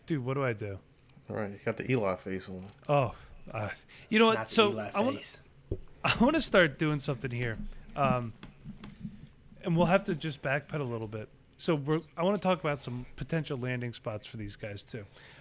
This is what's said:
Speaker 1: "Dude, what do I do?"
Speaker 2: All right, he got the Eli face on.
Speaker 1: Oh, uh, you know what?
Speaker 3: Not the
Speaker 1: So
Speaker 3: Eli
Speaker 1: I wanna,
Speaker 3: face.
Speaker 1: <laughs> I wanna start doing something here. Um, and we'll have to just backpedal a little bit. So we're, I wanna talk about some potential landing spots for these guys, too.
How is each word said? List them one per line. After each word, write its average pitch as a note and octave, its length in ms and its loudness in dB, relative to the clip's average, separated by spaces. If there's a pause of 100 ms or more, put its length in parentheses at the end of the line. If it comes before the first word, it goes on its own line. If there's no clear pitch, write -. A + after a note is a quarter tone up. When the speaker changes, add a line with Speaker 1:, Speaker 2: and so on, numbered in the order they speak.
Speaker 1:
"Dude, C#3 200 -2
what C3 80 0
do C#3 100 0
I B2 100 2
do?" G2+ 260 -6 (500)
Speaker 2:
All G#2 60 -6
right, G#2 160 -4
he G2+ 120 -12
got A2+ 140 -2
the - 140 -6
Eli G2+ 240 2
face F#2+ 340 -6
on. F#2 160 -10 (240)
Speaker 1:
Oh, C#3 240 4 (380)
uh, G#2+ 180 -4 (400)
you A3 80 4
know A3+ 100 10
what? A3 80 6
Speaker 3:
Not A3 120 -4
the - 60 -2
Speaker 1:
So G#3 180 8
Speaker 3:
Eli G#3 240 -4
Speaker 1:
I G3+ 60 2
wanna, B3+ 160 2
Speaker 3:
face. - 220 -8 (320)
Speaker 1:
<laughs> - 320 -10
I - 160 4
wanna C#4+ 220 8
start E3+ 380 6
doing D3+ 200 2
something C3 320 -4
here. A#2+ 260 -2 (380)
Um, B2+ 380 2 (1300)
and E3+ 140 2
we'll F3 80 6
have G3 200 4
to F3+ 100 -2
just D3+ 260 -6
backpedal D3 380 -2
a C#3+ 40 -2
little A2+ 240 -4
bit. G#2+ 220 -8 (300)
So E3+ 160 2
we're, D3+ 260 0 (140)
I E3 80 -2
wanna G3 160 2
talk F#3 200 2
about D3 200 0
some B2 260 -8 (120)
potential D3+ 420 -4
landing B2 340 -2
spots G#2+ 320 -8
for - 120 -12
these G#2 180 -6
guys, G2+ 280 -8
too. G#2+ 220 -10 (360)